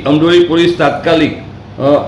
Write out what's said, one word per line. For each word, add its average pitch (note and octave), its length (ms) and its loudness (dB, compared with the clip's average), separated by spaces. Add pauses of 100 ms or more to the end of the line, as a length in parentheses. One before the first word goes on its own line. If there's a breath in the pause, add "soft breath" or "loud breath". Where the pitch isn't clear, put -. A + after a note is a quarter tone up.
અમરોલી E3 460 2
પોલીસ E3+ 260 0
તાત્કાલિક, D#3 560 0 (460)
અ, C3 80 -2 (200)